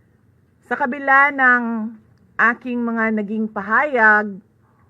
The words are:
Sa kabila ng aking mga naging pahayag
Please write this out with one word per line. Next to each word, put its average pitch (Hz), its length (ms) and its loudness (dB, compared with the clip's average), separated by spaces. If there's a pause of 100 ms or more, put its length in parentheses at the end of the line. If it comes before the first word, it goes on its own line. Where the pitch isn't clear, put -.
(720)
Sa 240 80 -4
kabila 277 560 2
ng 240 640 0 (400)
aking 240 400 -2
mga 226 400 -2
naging 214 320 -4
pahayag 214 880 2 (520)